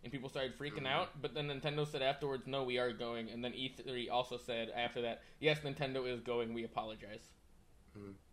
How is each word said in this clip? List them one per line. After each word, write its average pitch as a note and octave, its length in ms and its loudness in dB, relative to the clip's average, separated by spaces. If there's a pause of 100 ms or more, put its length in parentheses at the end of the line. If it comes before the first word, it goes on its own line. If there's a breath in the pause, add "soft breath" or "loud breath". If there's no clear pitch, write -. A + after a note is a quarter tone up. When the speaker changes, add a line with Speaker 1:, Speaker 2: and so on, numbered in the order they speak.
Speaker 1:
and A#2+ 80 -8
people C3 180 -6
started C3 280 -2
freaking D3 200 -4
Speaker 2:
Mm-hmm. C#3 100 -2
Speaker 1:
out, D3 340 2
but D3 120 -2
then D3 160 0
Nintendo D3 360 2
said D3 160 -2
afterwards, C3+ 460 2
"No, C3+ 160 2
we B2+ 140 4
are B2 160 4
going," A#2 360 -2
and A#2 140 -4
then B2 100 -2
E C3 160 -2
three B2 400 -4
also B2 280 2
said A#2 380 -2
after A#2+ 260 0
that, A#2 200 -2 (180 loud breath)
"Yes, D3+ 200 6
Nintendo C3+ 480 0
is A#2+ 140 0
going, A#2+ 320 2
we A#2 100 -2
apologize." A2 640 -6 (720)
Speaker 2:
Mm-hmm. G2+ 140 -8 (220)